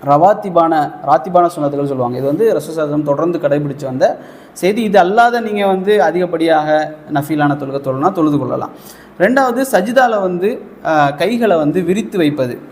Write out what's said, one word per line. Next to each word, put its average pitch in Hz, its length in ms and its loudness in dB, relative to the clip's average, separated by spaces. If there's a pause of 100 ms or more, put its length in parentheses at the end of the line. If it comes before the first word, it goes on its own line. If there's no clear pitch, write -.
ரவாத்திபான, 165 880 2 (140)
ராத்திபான 175 500 2
சுன்னத்துகள் 143 300 -2
சொல்லுவாங்க. 127 320 -4
இது 135 80 -4
வந்து 190 280 0
ரசூல் 156 240 -6
ஸல்லல்லாஹு - 20 -2
அலைஹி - 20 0
வஸல்லம் 147 200 -2
தொடர்ந்து 151 360 0
கடைபிடிச்சு 143 460 -2
வந்த 139 340 0 (340)
செய்தி. 208 300 -2
இது 208 160 2
அல்லாத 233 420 4
நீங்க 208 260 -2
வந்து 196 340 2
அதிகப்படியாக 160 920 0 (180)
நஃபிலான 147 440 0
தொழுகை 139 240 -6
தொழணும்னா 139 320 -2
தொழுது 151 260 0
கொள்ளலாம். 127 320 -6 (480)
ரெண்டாவது, 254 540 0
சஜிதால 226 480 2
வந்து, 190 420 -2 (220)
ஆ, 151 260 2
கைகளை 202 460 0
வந்து 156 260 0
விரித்து 196 360 -2
வைப்பது. 143 400 -2 (140)